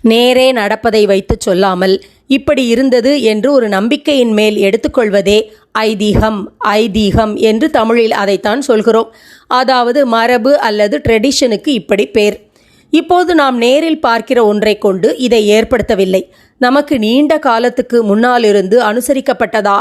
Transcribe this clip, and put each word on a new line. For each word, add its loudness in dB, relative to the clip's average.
நேரே 2
நடப்பதை 0
வைத்து 0
சொல்லாமல் 0
இப்படி 0
இருந்தது 2
என்று 0
ஒரு 2
நம்பிக்கையின் 0
மேல் 0
எடுத்துக்கொள்வதே 0
ஐதீகம். -2
ஐதீகம் 0
என்று 0
தமிழில் 0
அதைத்தான் -2
சொல்கிறோம். 0
அதாவது 0
மரபு 0
அல்லது 0
ட்ரெடிஷனுக்கு 0
இப்படி -2
பேர். -2
இப்போது 0
நாம் 2
நேரில் 0
பார்க்கிற 0
ஒன்றை 0
கொண்டு 0
இதை 0
ஏற்படுத்தவில்லை. 0
நமக்கு 0
நீண்ட 0
காலத்துக்கு -2
முன்னாலிருந்து 2
அனுசரிக்கப்பட்டதா -2